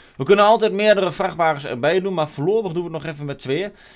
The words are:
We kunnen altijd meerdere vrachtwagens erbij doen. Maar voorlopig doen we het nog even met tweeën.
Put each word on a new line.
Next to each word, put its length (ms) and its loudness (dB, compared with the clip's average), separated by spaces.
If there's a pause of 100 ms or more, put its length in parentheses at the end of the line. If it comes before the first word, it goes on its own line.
(160)
We 80 -4
kunnen 200 6
altijd 280 4
meerdere 400 2
vrachtwagens 520 -2
erbij 360 0
doen. 140 -4
Maar 140 -2
voorlopig 440 -2
doen 120 -4
we 80 -10
het 100 -8
nog 100 -10
even 120 -12
met 140 -8
tweeën. 340 -4 (240)